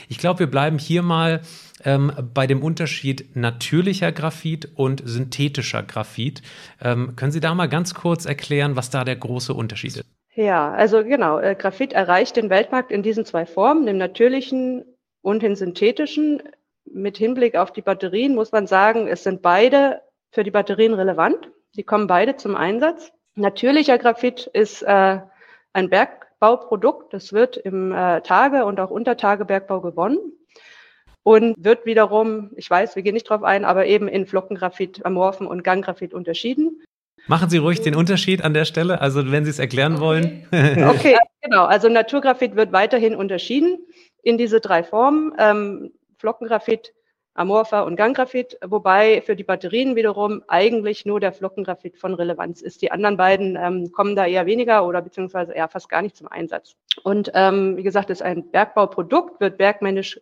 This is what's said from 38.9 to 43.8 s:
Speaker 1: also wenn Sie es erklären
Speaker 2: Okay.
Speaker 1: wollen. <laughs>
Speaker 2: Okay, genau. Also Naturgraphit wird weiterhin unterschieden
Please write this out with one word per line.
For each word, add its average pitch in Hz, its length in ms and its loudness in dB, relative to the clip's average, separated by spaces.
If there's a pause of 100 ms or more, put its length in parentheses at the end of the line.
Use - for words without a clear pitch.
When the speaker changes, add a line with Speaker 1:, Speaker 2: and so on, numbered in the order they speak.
Speaker 1:
also 139 300 0
wenn 151 140 0
Sie 151 60 -2
es 143 100 -6
erklären 135 340 0
Speaker 2:
Okay. 151 80 -2
Speaker 1:
wollen. 160 480 0
<laughs> 160 400 6
Speaker 2:
Okay, - 260 6 (240)
genau. 190 260 4
Also 202 220 4
Naturgraphit 240 680 2
wird 214 160 2
weiterhin 220 420 2
unterschieden 233 640 -2 (460)